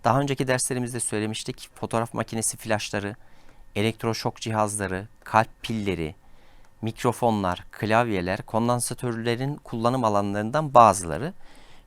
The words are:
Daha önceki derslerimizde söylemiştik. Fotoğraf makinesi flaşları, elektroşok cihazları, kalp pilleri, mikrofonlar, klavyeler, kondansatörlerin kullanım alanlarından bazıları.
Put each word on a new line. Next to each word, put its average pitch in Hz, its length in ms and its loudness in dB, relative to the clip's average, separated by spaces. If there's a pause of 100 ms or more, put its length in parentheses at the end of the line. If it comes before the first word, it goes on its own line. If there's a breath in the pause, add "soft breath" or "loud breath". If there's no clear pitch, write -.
Daha 117 160 6
önceki 139 280 0
derslerimizde 127 520 0
söylemiştik. 110 760 -4
Fotoğraf 113 380 -2
makinesi 113 440 -4
flaşları, 104 580 -2 (600 soft breath)
elektroşok 113 640 -2
cihazları, 104 680 -2 (160)
kalp - 380 2
pilleri, 92 540 -2 (680 soft breath)
mikrofonlar, 110 920 0
klavyeler, 107 680 0
kondansatörlerin 120 1120 -2
kullanım 120 480 -2
alanlarından 107 680 0
bazıları. 104 600 6 (540 soft breath)